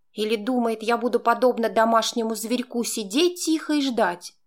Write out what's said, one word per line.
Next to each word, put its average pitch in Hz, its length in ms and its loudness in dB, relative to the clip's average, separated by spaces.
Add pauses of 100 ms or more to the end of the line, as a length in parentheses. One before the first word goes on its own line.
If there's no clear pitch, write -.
(140)
Или 214 220 -2
думает, 226 480 -2
я 214 140 2
буду, 233 220 0
подобно 233 500 2
домашнему 226 680 2
зверьку, 240 480 -4
сидеть 247 600 -2
тихо 311 300 -2
и 294 80 2
ждать? 226 640 -2